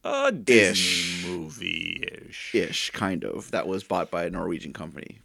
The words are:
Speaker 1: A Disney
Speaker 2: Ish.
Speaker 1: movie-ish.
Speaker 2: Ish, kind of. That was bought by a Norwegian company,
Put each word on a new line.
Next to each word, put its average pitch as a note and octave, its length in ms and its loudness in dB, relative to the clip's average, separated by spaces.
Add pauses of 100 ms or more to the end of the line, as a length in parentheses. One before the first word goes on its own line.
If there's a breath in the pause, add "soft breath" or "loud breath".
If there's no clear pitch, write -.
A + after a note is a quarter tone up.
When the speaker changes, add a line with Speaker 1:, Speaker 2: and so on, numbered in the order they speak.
Speaker 1:
A C#4 260 2
Disney A2+ 400 8
Speaker 2:
Ish. F2 560 0
Speaker 1:
movie-ish. E2+ 1300 -6
Speaker 2:
Ish, - 360 0
kind F#2+ 340 -2
of. - 260 -6
That - 160 0
was F#2+ 160 -2
bought F2 260 0
by E2+ 140 -2
a E2+ 60 -2
Norwegian E2+ 420 -4
company, - 540 -12